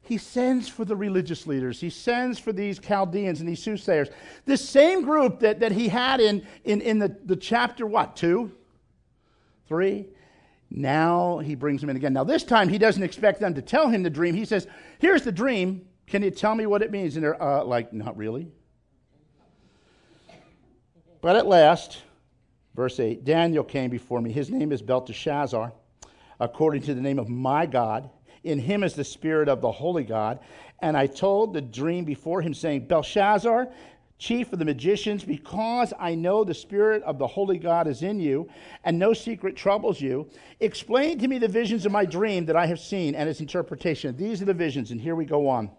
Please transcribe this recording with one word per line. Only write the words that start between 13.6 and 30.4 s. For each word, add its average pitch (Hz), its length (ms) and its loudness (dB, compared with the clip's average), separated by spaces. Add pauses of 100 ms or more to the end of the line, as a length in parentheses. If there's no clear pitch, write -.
tell 285 260 2
him 226 140 2
the 175 80 0
dream. 165 240 0
He 208 120 -2
says, 202 220 -2 (300)
"Here's 349 260 4
the 240 80 -2
dream. 190 560 -2 (200)
Can 202 160 0
you 190 80 0
tell 214 240 0
me 220 100 -2
what 202 160 2
it 214 100 0
means?" 185 240 -4
And 160 80 -2
they're, 151 180 0
uh, 143 220 2
like, 120 300 -2
"Not 107 240 -8
really." 113 300 -8 (2750)
But 170 140 2
at 226 120 2
last, 170 560 6 (720)
verse 127 240 -2
eight, 117 260 -2
"Daniel 165 380 2
came 131 260 -4
before 123 320 -4
me. 117 100 -4
His 139 200 -4
name 151 200 -2
is 127 100 -2
Belteshazzar, 127 920 -2 (680)
according 143 440 0
to 143 100 -2
the 127 80 -4
name 139 180 -2
of 113 100 -6
my 131 360 0
God. 120 440 -2 (340)
In 151 160 -2
him 196 240 0
is 170 100 0
the 147 100 -6
spirit 156 460 0
of 131 120 2
the 120 100 0
holy 160 340 -4
God. 110 340 -2 (420)